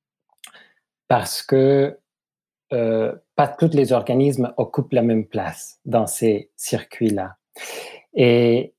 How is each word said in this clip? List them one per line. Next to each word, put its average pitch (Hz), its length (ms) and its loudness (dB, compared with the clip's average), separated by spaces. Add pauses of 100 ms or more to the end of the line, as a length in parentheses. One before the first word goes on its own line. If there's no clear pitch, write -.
(1080)
Parce - 340 -2
que, 139 560 2 (760)
euh, 113 420 -2 (200)
pas 147 120 2
tous 165 260 0
les 127 200 2
organismes 123 640 0
occupent 131 360 -4
la 120 100 2
même 113 220 0
place - 600 -10
dans 113 200 0
ces - 520 -2
circuits-là. 101 800 -4 (760)
Et, 120 640 4